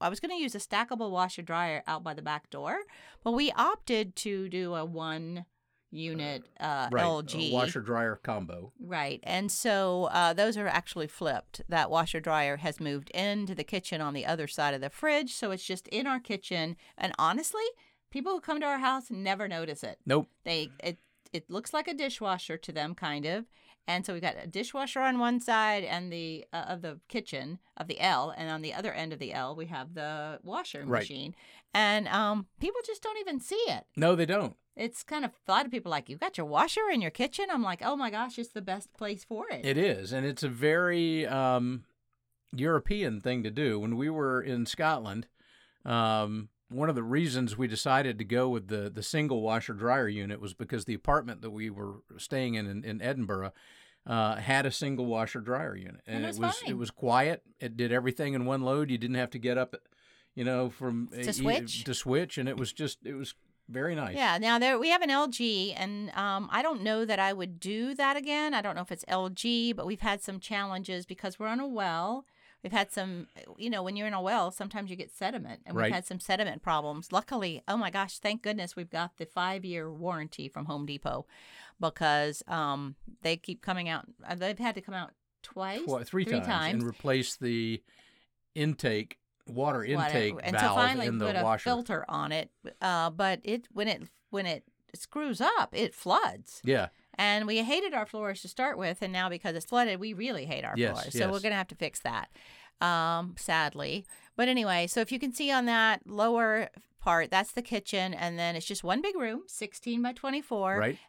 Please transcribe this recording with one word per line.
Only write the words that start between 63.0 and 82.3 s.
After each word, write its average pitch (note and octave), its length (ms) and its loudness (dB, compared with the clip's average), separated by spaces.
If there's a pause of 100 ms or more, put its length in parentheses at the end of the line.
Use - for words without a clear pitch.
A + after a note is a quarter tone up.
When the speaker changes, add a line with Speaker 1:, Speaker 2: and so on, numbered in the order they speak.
Speaker 2:
it C#3 120 -8
was C3+ 180 -8 (360)
very D3 260 -2
nice. A#2+ 200 -2
Speaker 1:
Yeah, G#3+ 220 4
now A#3 220 4
there, B3+ 200 4
we D#4 100 2
have F4 120 6
an D#4+ 80 2
L C#4 180 4
G, G#3 460 0
and, G#3 380 -4
um, G3 400 -2
I A3 100 2
don't C#4 220 0
know A3 200 2
that G#3+ 160 0
I G3 140 4
would F3+ 260 -6
do A3+ 360 -2
that C#4 200 4
again. D4 380 0
I A3 80 2
don't F#3+ 140 -2
know F3 60 -6
if F3+ 120 -6
it's E3+ 160 -10
L F#3 200 0
G, A#3 440 0
but - 120 -4
we've G3 140 -4
had G3+ 220 0
some F#3+ 180 -8
challenges F#3+ 640 -4
because F#3 320 -8
we're G#3+ 100 -4
on A#3 120 0
a C#4 80 -4
well. G3+ 580 -2 (380)
We've F#3 100 -6
had G3+ 180 2
some, F#3 360 -6 (300)
you A3+ 120 -6
know, G3+ 140 -2
when F#3+ 120 -4
you're G#3 120 -4
in G#3 60 -2
a F#3+ 80 0
well, F#3+ 300 2
sometimes G3+ 380 -6
you F3+ 60 -8
get F3+ 160 -10
sediment, F#3+ 540 -4
and - 100 -6
we've A2+ 80 2
Speaker 2:
Right. G#3+ 100 4
Speaker 1:
had F3+ 140 -2
some F#3 120 -6
sediment G3 440 0
problems. D3+ 480 -2
Luckily, F#3+ 560 -2
oh G3+ 100 0
my G#3 140 0
gosh, G3 280 -2
thank G#3+ 220 -2
goodness G#3 340 -4
we've F3 140 -8
got E3+ 280 -4
the E3 80 -8
five-year F3+ 640 -4
warranty D#3 560 -6
from C#3+ 180 -8
Home D3 200 -4
Depot C#3+ 420 -4 (520)
because, D3+ 680 2